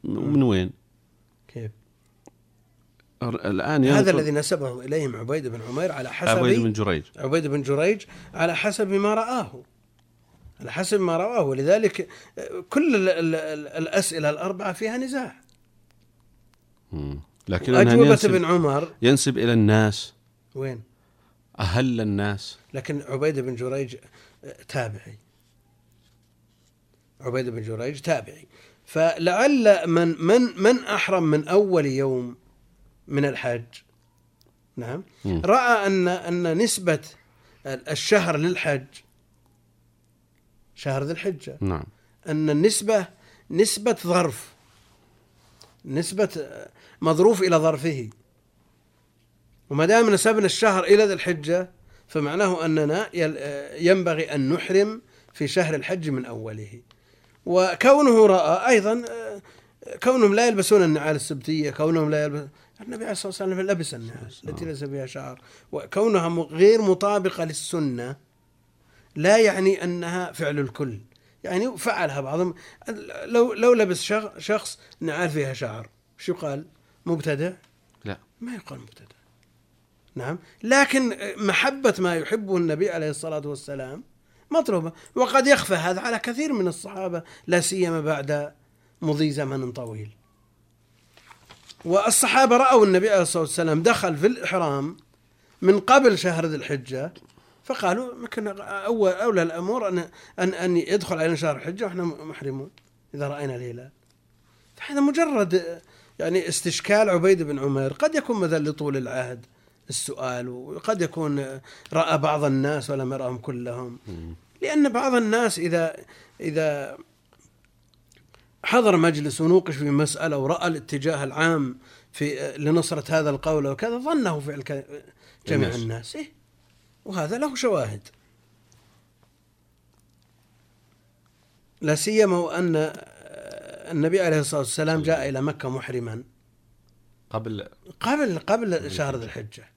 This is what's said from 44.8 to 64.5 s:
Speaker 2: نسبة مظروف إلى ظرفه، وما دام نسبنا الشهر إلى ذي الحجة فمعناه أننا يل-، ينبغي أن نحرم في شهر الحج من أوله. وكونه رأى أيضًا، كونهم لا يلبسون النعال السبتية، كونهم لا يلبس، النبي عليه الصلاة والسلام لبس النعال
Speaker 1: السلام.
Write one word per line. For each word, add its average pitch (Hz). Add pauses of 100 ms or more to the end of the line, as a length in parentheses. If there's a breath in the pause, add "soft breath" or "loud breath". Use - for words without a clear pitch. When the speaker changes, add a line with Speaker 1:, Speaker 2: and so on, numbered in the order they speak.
Speaker 2:
نسبة 170 (720 soft breath)
مظروف 180
إلى 175
ظرفه، 151 (1600)
وما 147
دام 220
نسبنا 214
الشهر 190
إلى 208
ذي 196
الحجة 175 (360 soft breath)
فمعناه 165
أننا 156
يل-، 160 (500)
ينبغي 165
أن 139
نحرم 202 (320 soft breath)
في 147
شهر 156
الحج 156
من 127
أوله. 110 (640 soft breath)
وكونه 220
رأى 185
أيضًا، 226 (960 soft breath)
كونهم 233
لا 233
يلبسون 202
النعال 156
السبتية، 147
كونهم 156
لا 151
يلبس، 147 (340 soft breath)
النبي 226
عليه 220
الصلاة 196
والسلام 190
لبس 185
النعال 113
Speaker 1:
السلام. -